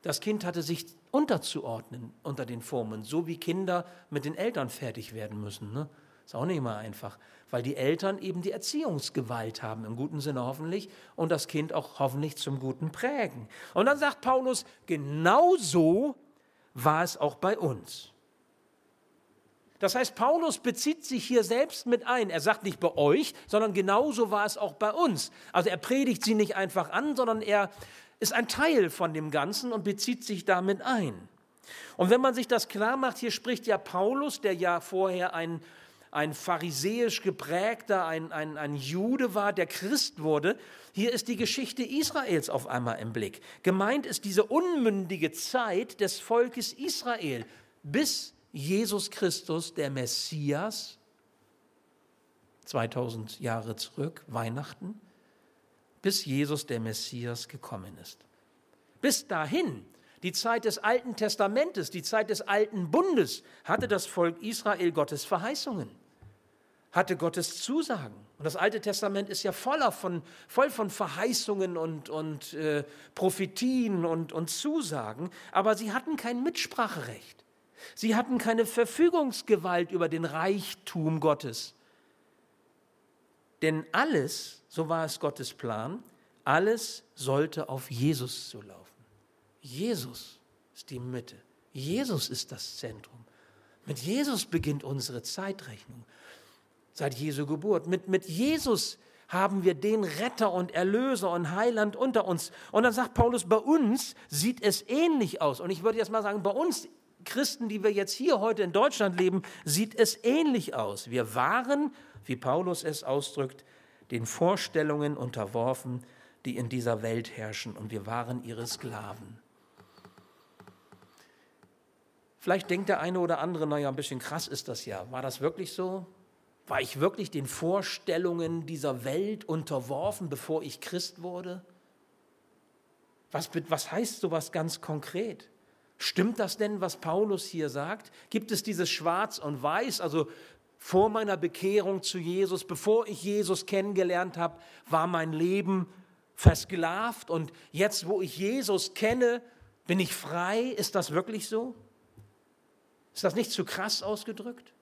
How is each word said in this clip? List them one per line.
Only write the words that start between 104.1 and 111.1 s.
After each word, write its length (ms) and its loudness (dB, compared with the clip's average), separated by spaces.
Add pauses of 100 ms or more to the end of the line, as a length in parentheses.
sieht 340 0
es 260 2
ähnlich 540 2
aus. 160 2
Und 100 -4
ich 140 -2
würde 160 2
jetzt 120 -2
mal 120 0
sagen, 180 -2
bei 80 2
uns 380 0 (380)
Christen, 420 -2
die 160 -2
wir 80 6
jetzt 220 0
hier 260 2
heute 240 2
in 80 0
Deutschland 480 4
leben, 220 4 (240)
sieht 340 0
es 240 4
ähnlich 520 4
aus. 340 -4
Wir 260 0